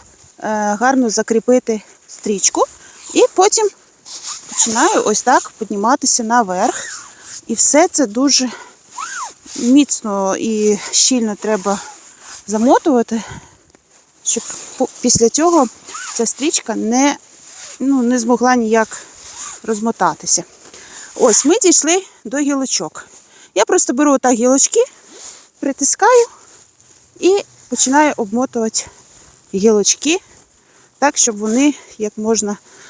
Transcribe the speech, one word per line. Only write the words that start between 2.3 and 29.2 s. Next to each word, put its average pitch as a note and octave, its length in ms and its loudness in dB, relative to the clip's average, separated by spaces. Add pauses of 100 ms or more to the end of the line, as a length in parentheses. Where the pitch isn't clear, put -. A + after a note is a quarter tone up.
І G4+ 200 4
потім G#4 360 2 (800)
починаю C4+ 560 0
ось G#3+ 160 0
так C#4 380 2
підніматися A3+ 640 0
наверх. A3 840 -2 (420)
І A#3 60 -4
все D4 340 4
це D#4 180 0
дуже B3 440 0 (1080)
міцно A3 840 2
і G#3+ 420 0 (120)
щільно A3+ 440 2
треба G3+ 440 -2 (680)
замотувати, A#3 760 2 (1000)
щоб - 200 -2 (340)
по-, C4+ 120 -2 (120)
після A#3 280 2
цього D#4 380 2 (520)
ця A#3 60 0
стрічка B3 500 -4
не, A#3+ 420 0 (600)
ну, C4 240 2
не B3 160 2
змогла A#3+ 360 2
ніяк A3+ 460 0 (600)
розмотатися. G#3+ 800 -2 (720)
Ось, - 300 2
ми D4+ 140 4
дійшли F4+ 440 2 (220)
до A#3 120 -6
гілочок. C4+ 720 -4 (480)
Я - 100 2
просто F4+ 280 0
беру D4 200 2
отак B3+ 200 2
гілочки, B3+ 460 2 (800)
притискаю F#4 680 2 (920)
і G4 240 2 (260)
починаю C#4 480 2
обмотувати A3+ 680 -4 (680)